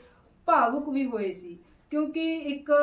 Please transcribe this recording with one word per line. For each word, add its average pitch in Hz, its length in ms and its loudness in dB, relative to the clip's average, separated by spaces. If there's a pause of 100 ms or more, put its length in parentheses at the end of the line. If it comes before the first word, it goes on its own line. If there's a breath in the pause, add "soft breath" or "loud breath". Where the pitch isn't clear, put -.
(460 loud breath)
ਭਾਵੁਕ 285 440 2
ਵੀ 269 160 -2
ਹੋਏ 208 260 -4
ਸੀ, 175 280 -14 (320 soft breath)
ਕਿਉਂਕਿ 311 440 -2
ਇੱਕ 285 360 -6 (120)